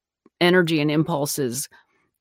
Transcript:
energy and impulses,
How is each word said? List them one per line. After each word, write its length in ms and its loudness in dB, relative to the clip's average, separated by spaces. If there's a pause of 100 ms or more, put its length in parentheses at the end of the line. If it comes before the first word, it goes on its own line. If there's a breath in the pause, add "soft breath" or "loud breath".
(420)
energy 400 4
and 80 0
impulses, 800 -2 (520)